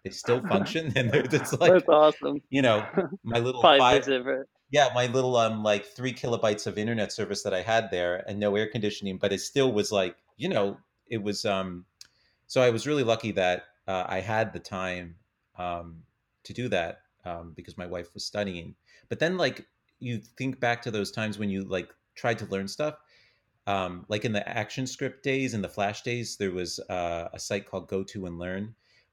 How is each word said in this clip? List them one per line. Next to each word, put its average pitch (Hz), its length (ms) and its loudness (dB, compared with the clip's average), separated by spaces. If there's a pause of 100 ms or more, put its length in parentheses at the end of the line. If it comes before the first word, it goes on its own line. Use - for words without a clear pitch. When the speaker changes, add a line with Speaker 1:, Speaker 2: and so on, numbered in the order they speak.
Speaker 1:
They 98 80 -8
still 120 300 0
Speaker 2:
<laughs> 196 80 -6
Speaker 1:
function, 117 440 0
<laughs> - 40 0
and 120 140 2
they're 135 120 6
just, 127 380 0
like, 175 120 10
Speaker 2:
That's 180 160 6
awesome. 151 600 6
Speaker 1:
you 139 120 4
know, 110 320 4
Speaker 2:
<laughs> 175 300 -2
Speaker 1:
my 117 160 0
little 127 260 2
Speaker 2:
Probably 143 160 10
Speaker 1:
five 127 220 8
Speaker 2:
visit, 131 220 0
but 135 220 -4 (240)
Speaker 1:
Yeah, 139 240 6
my 123 120 4
little, 127 300 2
um, 110 260 2
like, 104 220 2
three 127 280 -6
kilobytes 113 540 0
of 104 100 -4
internet 107 360 -2
service 98 300 -4
that 98 100 -2
I 92 100 0
had 113 280 0
there 90 380 0
and 101 100 -6
no 104 160 2
air 107 140 0
conditioning, 101 500 -4
but 98 140 0
it 92 80 -2
still 131 320 2
was, 104 180 0
like, 95 260 0 (200)
you 160 120 -4
know, 104 300 -2 (280)
it 113 160 -4
was, 101 220 -4
um, 92 400 -4 (640)
so 131 140 2
I 123 100 6
was 113 160 -4
really 147 160 0
lucky 113 300 0
that, 90 320 0 (220)
uh, 92 200 -2
I 95 140 -4
had 110 320 -2
the 87 60 -10
time, 90 580 -8 (380)
um, 85 480 -8 (400)
to - 100 -16
do 127 160 -6
that, 87 340 -4 (220)
um, 85 280 -10
because 87 240 -16
my 90 80 -10
wife 87 280 -10
was - 120 -10
studying. 95 500 -6 (340)
But 113 100 -6
then, 180 180 0
like, 139 300 -2 (320)
you 120 200 -6
think 131 400 -8
back 117 240 0
to 120 80 -4
those 101 200 -2
times 107 260 -4
when 104 120 -2
you, 98 140 -2
like, 92 300 -4 (220)
tried 117 240 -2
to 107 60 -10
learn 98 220 -4
stuff, 151 300 -6 (680)
um, 90 420 -4
like, 107 160 -2
in 110 80 0
the 101 80 0
ActionScript 127 800 -6
days, 135 300 0
in 107 80 -2
the 90 80 -4
Flash 104 340 -4
days, 120 340 -6
there 98 140 -2
was, 90 280 -6 (100)
uh, 85 440 -4
a 92 60 -12
site 101 280 -4
called 92 200 -8
Go 98 180 -4
To 98 200 -10
and 85 140 -8
Learn, 95 360 -6 (380)